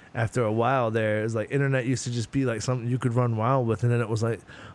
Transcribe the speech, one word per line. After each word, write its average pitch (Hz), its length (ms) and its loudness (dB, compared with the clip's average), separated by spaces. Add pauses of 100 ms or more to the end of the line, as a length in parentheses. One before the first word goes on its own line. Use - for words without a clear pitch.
(140)
after 117 300 -2
a 107 80 0
while 117 400 2
there, 107 320 0
it's 113 120 -2
like 110 160 -2
internet 135 340 0
used 127 200 0
to 123 60 -4
just 120 200 -4
be, 139 140 0
like, 113 160 -2
something 123 280 -2
you 127 80 2
could 117 160 0
run 120 240 2
wild 120 300 2
with, 113 160 0
and 120 80 4
then 120 100 2
it 107 80 -2
was 110 120 -2
like, 117 200 -2 (340)